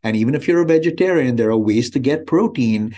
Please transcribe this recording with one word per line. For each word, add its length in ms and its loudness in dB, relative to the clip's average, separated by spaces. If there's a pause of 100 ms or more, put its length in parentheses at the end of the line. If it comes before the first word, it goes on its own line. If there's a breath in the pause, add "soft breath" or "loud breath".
And 140 -2
even 180 0
if 120 -4
you're 160 2
a 40 0
vegetarian, 720 2
there 140 0
are 60 2
ways 340 0
to 80 -2
get 280 -2
protein, 720 0